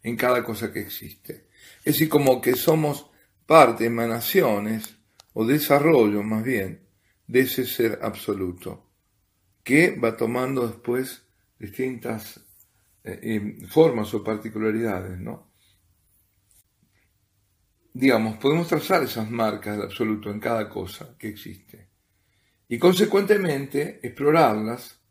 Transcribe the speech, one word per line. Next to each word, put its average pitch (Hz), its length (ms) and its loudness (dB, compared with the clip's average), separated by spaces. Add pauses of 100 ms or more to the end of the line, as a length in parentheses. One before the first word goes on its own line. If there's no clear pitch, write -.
en 120 140 -6
cada 123 280 2
cosa 110 280 -6
que 110 80 -8
existe. - 720 -14 (300)
Es 151 140 0
decir, 156 160 2
como 135 320 4
que 123 140 2
somos 151 560 0 (340)
parte, 113 400 6
emanaciones, 117 1120 0 (360)
o 113 120 0
desarrollo 139 800 4
más 110 200 -2
bien, 107 440 -4 (400)
de 123 140 4
ese 131 240 -2
ser 113 360 -2
absoluto, 95 880 -8 (720)
que 151 360 4
va 113 160 0
tomando 127 520 -2
después 120 580 -6 (320)
distintas, 120 840 -8 (640)
eh, 98 180 -12
eh, 104 460 -6
formas 120 460 4
o 107 100 -6
particularidades, 107 960 -4
¿no? 110 320 -14 (2500)
Digamos, 113 440 2
podemos 160 300 0
trazar 180 360 0
esas 110 260 -6
marcas 107 480 -2
del 101 80 -4
absoluto 107 460 -4
en 104 80 -10
cada 110 300 -4
cosa - 480 -12
que 110 120 -12
existe. - 600 -18 (800)
Y 120 100 -4
consecuentemente 180 1300 2
explorarlas 123 960 0 (120)